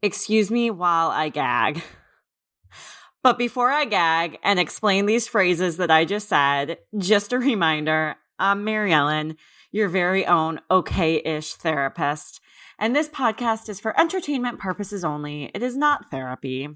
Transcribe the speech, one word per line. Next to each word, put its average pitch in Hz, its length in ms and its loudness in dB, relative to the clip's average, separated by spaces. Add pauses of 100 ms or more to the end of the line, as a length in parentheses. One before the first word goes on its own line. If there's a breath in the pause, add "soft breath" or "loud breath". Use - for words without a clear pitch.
Excuse 208 480 2
me 233 220 0
while 170 380 0
I 143 180 0
gag. 135 560 0 (1400 loud breath)
But 247 160 4
before 247 320 0
I 294 140 0
gag 170 600 0
and 180 180 2
explain 196 440 0
these 220 220 2
phrases 180 480 2
that 170 160 2
I 160 140 6
just 202 240 -4
said, 143 480 0 (200)
just 202 360 2
a 254 40 0
reminder, 156 800 0 (240)
I'm 196 240 0
Mary 214 300 0
Ellen, 151 420 0 (380 soft breath)
your 202 160 0
very 185 360 0
own 160 360 2 (100)
okay-ish 160 840 0
therapist. 147 840 -2 (400 loud breath)
And 233 160 0
this 302 140 2
podcast 226 580 -2
is 202 140 -10
for - 180 -2
entertainment 294 600 -2
purposes 190 440 -6
only. 147 500 -4
It 202 80 -6
is 247 140 -2
not 294 340 0
therapy. 131 680 -6